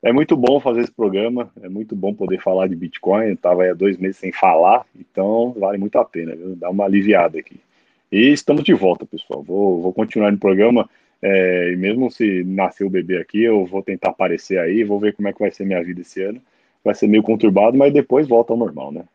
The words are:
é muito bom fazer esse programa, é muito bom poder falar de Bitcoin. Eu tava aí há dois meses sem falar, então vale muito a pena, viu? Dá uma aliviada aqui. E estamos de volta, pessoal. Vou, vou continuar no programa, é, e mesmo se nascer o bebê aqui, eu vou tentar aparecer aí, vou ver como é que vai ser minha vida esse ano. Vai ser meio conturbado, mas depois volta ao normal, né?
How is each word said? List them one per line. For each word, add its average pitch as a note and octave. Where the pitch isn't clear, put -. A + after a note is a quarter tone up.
é A#2
muito D#3
bom C3
fazer A#2+
esse A#2
programa, A2
é F#2
muito G#2
bom F#2+
poder F#2
falar F#2+
de F2+
Bitcoin. F#2
Eu F2
tava F2+
aí F#2
há F2+
dois F#2
meses F#2+
sem F#2
falar, F#2+
então A2
vale G2
muito G#2
a A#2
pena, E2
viu? F2+
Dá E2+
uma G2
aliviada G2
aqui. -
E A2+
estamos D3
de E3
volta, F#2
pessoal. -
Vou, F2+
vou F#2
continuar A2
no G2+
programa, G#2
é, F#2
e F2+
mesmo A2
se F#2+
nascer F#2+
o F#2+
bebê F2+
aqui, G#2
eu A2
vou F#2+
tentar F#2
aparecer F#2
aí, G2
vou G2+
ver G#2
como G#2
é G2+
que -
vai G2+
ser -
minha F#2+
vida F2
esse F#2
ano. G#2+
Vai G2+
ser G#2+
meio G#2+
conturbado, A2
mas C#3
depois C#3+
volta A#2
ao A2+
normal, D2
né? E2+